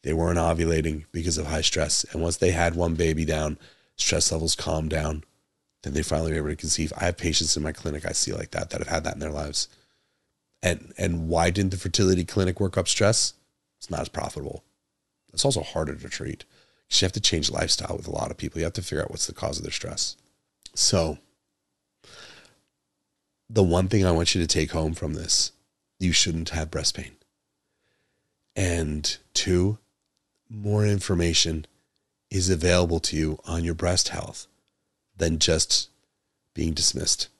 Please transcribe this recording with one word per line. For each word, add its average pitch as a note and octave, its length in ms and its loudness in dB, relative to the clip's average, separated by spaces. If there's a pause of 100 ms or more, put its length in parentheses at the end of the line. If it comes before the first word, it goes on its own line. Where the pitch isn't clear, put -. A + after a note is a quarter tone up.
They C#2 100 -2
weren't E2 260 2
ovulating E2 720 2
because E2 280 -2
of D#2 80 -4
high D#2 160 -2
stress. - 500 0
And D#2 80 -4
once E2+ 160 -2
they F#2 140 4
had E2+ 240 2
one E2+ 200 0
baby D#2+ 300 2
down, D#2 320 -2 (400)
stress - 340 0
levels D#2+ 240 0
calmed D#2+ 360 -2
down, D#2 340 -2 (580)
then C#2 120 -6
they D#2 80 0
finally D#2 300 0
were D#2+ 60 0
able D2+ 100 -4
to D2+ 80 -4
conceive. D#2+ 420 -2
I E2 80 -2
have F2+ 100 0
patients E2 400 0
in D2+ 60 -2
my D2+ 100 -2
clinic D2+ 320 -6
I - 80 -4
see - 220 -2
like - 160 -8
that, - 180 -4
that - 120 -8
have - 80 -6
had E2 160 -2
that - 100 -2
in - 60 -10
their D#2 100 -6
lives. D2 380 -4 (960)
And, E2 360 0
and E2+ 320 0
why E2+ 180 4
didn't F#2+ 220 2
the F#2 80 -6
fertility F#2 480 2
clinic F#2 340 0
work G2 160 0
up F2+ 100 2
stress? - 460 2 (460)
It's - 120 -14
not D#2+ 100 -4
as D#2 100 -6
profitable. D2 520 -8 (680)
It's - 120 -2
also C3+ 180 2
harder D2+ 320 -4
to - 140 -14
treat. - 360 -10 (460)
'Cause - 100 4
you F#2+ 60 2
have F#2 60 0
to G#2 80 -4
change - 300 0
lifestyle - 460 -2
with - 120 -8
a - 40 -6
lot - 200 -4
of - 40 -10
people. - 220 -8
You E2 60 -2
have E2+ 100 -4
to - 80 -4
figure D2+ 200 -4
out - 80 -6
what's - 180 -6
the - 40 -10
cause - 260 -6
of - 40 -8
their - 80 -8
stress. - 460 -6 (580)
So D#2+ 440 2 (2250)
the A2 140 4
one F2+ 240 4
thing G2 180 4
I F#2 60 6
want E2 240 2
you F#2 60 2
to E2 60 2
take D#2 260 0
home D#2+ 200 0
from D#2 220 -6
this, - 380 -2 (480)
you F#2 100 2
shouldn't E2 380 2
have D#2+ 220 -6
breast D2+ 260 -2
pain. - 160 -12 (1400)
And E2 600 0 (180)
two, F#2+ 440 2 (680)
more G#2 360 0
information E2+ 840 2 (600)
is F#2 220 0
available F2 480 4
to - 180 -2
you D#2 280 0
on E2 180 -2
your E2+ 120 0
breast F2 340 0
health - 400 -10 (680)
than E2 220 2
just - 520 2 (640)
being D#2+ 180 0
dismissed. - 560 0 (120)